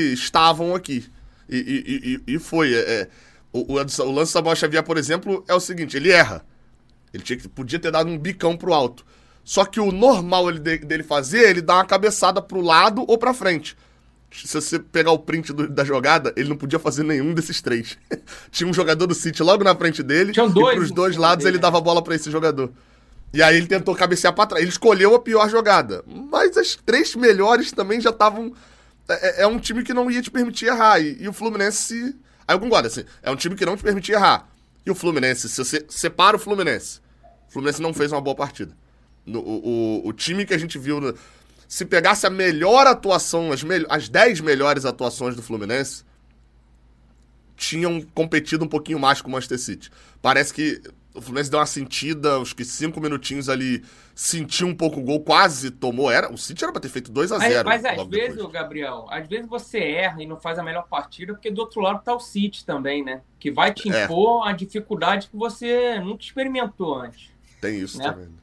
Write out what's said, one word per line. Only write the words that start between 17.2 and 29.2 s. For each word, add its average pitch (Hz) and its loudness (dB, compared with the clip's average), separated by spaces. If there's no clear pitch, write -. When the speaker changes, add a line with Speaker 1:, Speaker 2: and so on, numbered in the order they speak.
Speaker 1:
desses - -4
três. 117 -4
<laughs> - -14
Tinha 170 -2
um 180 0
jogador 175 2
do 175 2
City 165 -4
logo 196 6
na 190 6
frente 165 -2
dele, 170 2
Speaker 2:
Tinham 220 4
Speaker 1:
e 175 4
Speaker 2:
dois 233 6
Speaker 1:
pros 190 -2
Speaker 2:
em - -8
Speaker 1:
dois 180 2
Speaker 2:
cima 160 4
Speaker 1:
lados 175 4
Speaker 2:
dele, 185 2
Speaker 1:
ele 175 -2
Speaker 2:
né? - -8
Speaker 1:
dava 175 4
a 165 2
bola 170 2
pra 165 -4
esse 156 -6
jogador. 147 0
E 147 2
aí 160 8
ele 170 0
tentou 185 0
cabecear 175 2
pra 208 4
trás. 185 0
Ele 175 0
escolheu 208 6
a 240 8
pior 220 2
jogada. 208 2
Mas 311 0
as 359 0
três - 0
melhores 226 4
também 214 -2
já 226 2
tavam. 220 0
É, 180 0